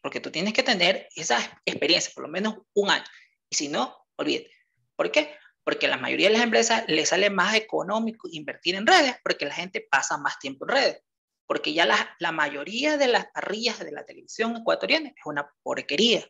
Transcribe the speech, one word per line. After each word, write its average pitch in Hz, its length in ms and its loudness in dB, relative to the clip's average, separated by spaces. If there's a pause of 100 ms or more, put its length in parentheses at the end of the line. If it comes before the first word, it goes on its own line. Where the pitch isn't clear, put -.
Porque 131 200 -8
tú 135 100 -10
tienes 202 240 -2
que 262 80 4
tener 196 540 2
esa 196 220 0 (280)
experiencia, - 480 0
por - 80 -14
lo 143 80 -12
menos 196 280 -2 (160)
un 196 160 4
año. 143 140 2 (460)
Y - 60 -4
si - 120 -2
no, - 280 -4 (200)
olvídate. - 340 -4 (460)
¿Por - 140 -2
qué? 302 260 0 (280)
Porque 147 220 -2
a 139 40 2
la 139 60 0
mayoría 131 320 2
de 214 60 6
las 220 80 4
empresas 226 460 2
les 156 220 2
sale 196 200 4
más 196 240 0
económico 214 760 -2
invertir 156 460 -6
en 208 100 -2
redes 311 360 6
porque - 240 -2
la 143 80 -6
gente 190 340 -8
pasa 143 300 0
más 143 200 -6
tiempo 135 280 -10
en 240 100 0
redes. 254 260 0 (440)
Porque 151 280 -4
ya 165 120 4
la, - 320 0
la 170 140 -4
mayoría 160 640 -2
de 277 120 4
las 202 180 2
parrillas 214 520 -6
de 156 140 -10
la 151 120 -12
televisión - 520 -6
ecuatoriana 240 540 0
es - 160 -18
una 147 260 -6 (100)
porquería. 151 680 0